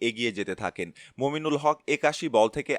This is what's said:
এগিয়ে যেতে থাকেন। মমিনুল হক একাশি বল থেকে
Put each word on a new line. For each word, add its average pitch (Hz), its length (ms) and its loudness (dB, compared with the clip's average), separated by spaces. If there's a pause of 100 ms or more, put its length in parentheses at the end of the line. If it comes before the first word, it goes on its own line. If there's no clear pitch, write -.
এগিয়ে 113 320 0
যেতে 95 220 -4
থাকেন। 90 340 -6 (300)
মমিনুল 147 380 0
হক 151 200 2 (120)
একাশি 151 400 0
বল 113 220 6
থেকে - 280 -4